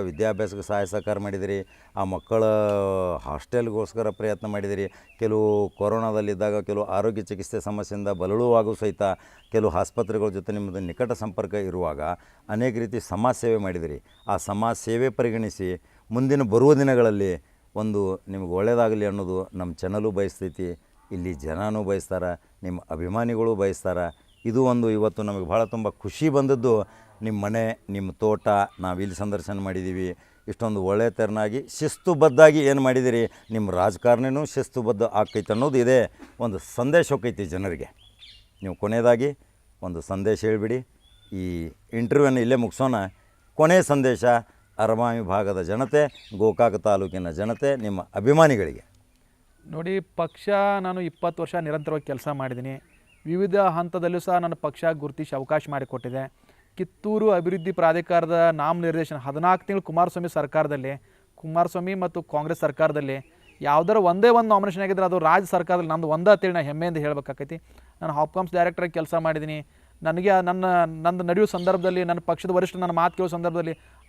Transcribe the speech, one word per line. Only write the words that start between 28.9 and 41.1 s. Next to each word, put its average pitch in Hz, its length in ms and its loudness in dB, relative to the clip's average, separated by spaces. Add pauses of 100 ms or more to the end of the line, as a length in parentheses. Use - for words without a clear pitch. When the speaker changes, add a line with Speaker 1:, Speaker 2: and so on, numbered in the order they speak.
Speaker 1:
ಇಲ್ಲಿ 95 180 -8
ಸಂದರ್ಶನ 98 460 -6
ಮಾಡಿದ್ದೀವಿ. 92 400 -4 (440)
ಇಷ್ಟೊಂದು 107 280 -4 (100)
ಒಳ್ಳೆ 107 180 2 (120)
ತೆರನಾಗಿ 107 420 -2 (160)
ಶಿಸ್ತುಬದ್ಧಾಗಿ 156 840 6 (120)
ಏನು 139 160 2
ಮಾಡಿದಿರಿ, 123 360 2 (320)
ನಿಮ್ಮ 98 240 -2
ರಾಜಕಾರಣನೂ 120 640 2 (120)
ಶಿಸ್ತುಬದ್ಧ 117 480 -2 (180)
ಆಕೈತೆ 107 340 -2
ಅನ್ನೋದು 131 300 2
ಇದೆ 127 140 6 (460)
ಒಂದು 95 140 -4 (160)
ಸಂದೇಶ 143 400 2
ಹೋಕೈತಿ 104 300 -4 (100)
ಜನರಿಗೆ. 92 340 -6 (760)
ನೀವು 92 200 -6
ಕೊನೆಯದಾಗಿ 117 480 4 (500)
ಒಂದು 87 200 -8 (100)
ಸಂದೇಶ 98 280 0 (100)
ಹೇಳ್ಬಿಡಿ. 110 300 -2 (640)